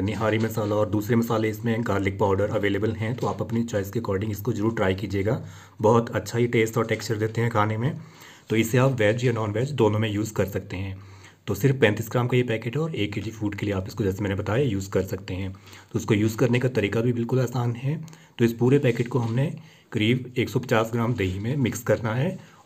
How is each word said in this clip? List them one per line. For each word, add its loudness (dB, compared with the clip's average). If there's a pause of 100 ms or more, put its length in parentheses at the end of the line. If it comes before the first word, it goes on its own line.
निहारी 0
masala 0
और 2
दूसरे 0
मसाले 2
इसमें -2
garlic 0
powder 2
available 0
हैं। -4
तो -2
आप -4
अपनी -2
choice -4
के -4
according -2
इसको -4
ज़रूर 0
try 2
कीजिएगा। -2 (400)
बहुत 6
अच्छा -4
ही 4
taste 2
और 2
texture -2
देते -2
हैं 2
खाने 2
में। -2 (500)
तो 2
इसे 4
आप 4
वेज 4
या 2
नॉन -2
वेज -2
दोनों 4
में 0
यूज़ -2
कर 2
सकते -6
हैं। -8 (500)
तो -2
सिर्फ 2
पैंतीस 4
ग्राम 0
का 2
ये 4
packet -2
है 0
और -4
एक -2
के -4
जी -6
food -4
के -4
लिए 0
आप -2
इसको, -4
जैसे -2
मैंने 0
बताया, 0
यूज़ -2
कर 2
सकते -8
हैं। -6
तो -10
उसको 0
यूज़ 2
करने 2
का 0
तरीका 0
भी 0
बिल्कुल 0
आसान -2
है। -4 (420)
तो 4
इस 4
पूरे 4
packet 2
को 0
हमने 0 (400)
करीब 0
एक 0
सौ -2
पचास 2
ग्राम 0
दही -2
में -4
मिक्स 0
करना 0
है -2 (280)